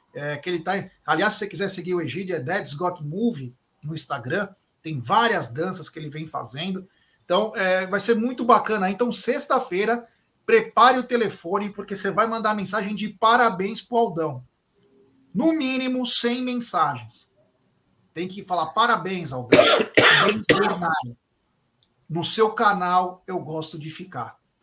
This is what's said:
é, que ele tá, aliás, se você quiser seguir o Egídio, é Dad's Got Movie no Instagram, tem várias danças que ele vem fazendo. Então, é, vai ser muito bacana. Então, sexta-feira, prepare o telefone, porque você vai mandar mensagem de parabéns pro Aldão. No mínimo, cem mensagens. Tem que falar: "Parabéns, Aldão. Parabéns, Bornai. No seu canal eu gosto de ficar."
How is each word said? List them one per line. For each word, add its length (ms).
é, 220
que 140
ele 100
tá, 120
aliás, 280
se 60
você 80
quiser 200
seguir 260
o 60
Egídio, 360
é 40
Dad's 340
Got 280
Movie 520
no 120
Instagram, 540
tem 160
várias 500
danças 400
que 100
ele 120
vem 160
fazendo. 600
Então, 320
é, 300
vai 140
ser 160
muito 280
bacana. 460
Então, 220
sexta-feira, 960
prepare 540
o 60
telefone, 680
porque 260
você 140
vai 160
mandar 280
mensagem 400
de 140
parabéns 720
pro 160
Aldão. 480
No 200
mínimo, 540
cem 360
mensagens. 880
Tem 160
que 160
falar: 220
"Parabéns, 680
Aldão. 260
Parabéns, 540
Bornai. 680
No 120
seu 280
canal 760
eu 140
gosto 380
de 100
ficar." 480